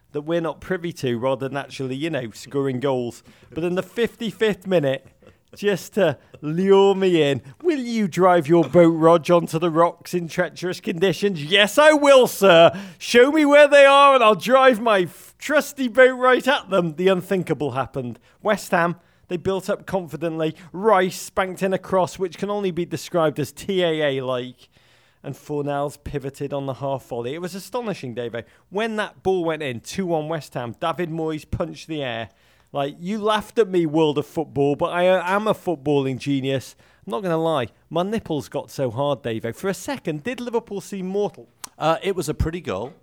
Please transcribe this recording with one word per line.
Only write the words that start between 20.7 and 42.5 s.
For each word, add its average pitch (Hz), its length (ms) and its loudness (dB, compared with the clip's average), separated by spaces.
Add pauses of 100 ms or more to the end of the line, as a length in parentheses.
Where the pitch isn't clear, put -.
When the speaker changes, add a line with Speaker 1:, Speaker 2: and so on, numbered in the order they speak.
Speaker 1:
Rice 190 480 2
spanked 185 420 -6
in 190 100 0
a 180 60 0
cross, 185 400 -2
which 180 200 -6
can 202 120 -6
only 202 200 -4
be 170 140 -4
described 156 560 -2
as 131 120 -6
T 185 300 -4
A 151 380 0
A-like. 127 480 -8 (540)
And 143 120 -12
Fornals 143 720 -6
pivoted 139 480 -10
on 139 140 -8
the 131 80 -6
half 135 340 -8
volley. 123 260 -8
It 170 60 -12
was 180 160 -10
astonishing, 190 580 -10
Davo. 117 300 -8 (260)
When 220 260 -4
that 190 280 -8
ball 185 200 0
went 156 180 -4
in, 123 180 -8
two - 260 -8
one 156 220 -4
West 160 260 -8
Ham, 120 240 -10
David 165 320 -4
Moyes 160 400 -8
punched 160 380 -8
the 151 140 -8
air. 113 260 -8 (440)
Like, 143 280 -6
"You 196 180 -6
laughed 208 400 -4
at 208 100 2
me, 175 180 0
world 151 320 0
of 139 80 -4
football, 143 500 -2
but 165 160 -4
I 175 120 0
am 185 440 2
a 190 60 2
footballing 139 640 -2
genius." 135 580 -4 (300)
I'm 190 60 -12
not 226 100 -6
gonna 170 160 -2
lie, 156 300 -2 (220)
my 165 140 -2
nipples 196 440 -6
got - 220 -10
so 131 220 -4
hard, 139 320 -4
Davo. 113 300 -6
For 190 140 -8
a 190 60 -2
second, 170 500 -10
did 240 160 -8
Liverpool 220 400 -8
seem 190 260 -12
mortal? 190 420 -6 (300)
Speaker 2:
Uh, 151 240 0
it 190 120 -4
was 160 140 -6
a 147 60 -2
pretty 160 260 -4